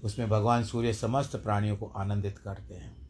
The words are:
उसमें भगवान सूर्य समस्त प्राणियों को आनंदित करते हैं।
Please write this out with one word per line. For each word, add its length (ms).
उसमें 260
भगवान 340
सूर्य 300
समस्त 420
प्राणियों 420
को 80
आनंदित 520
करते 380
हैं। 340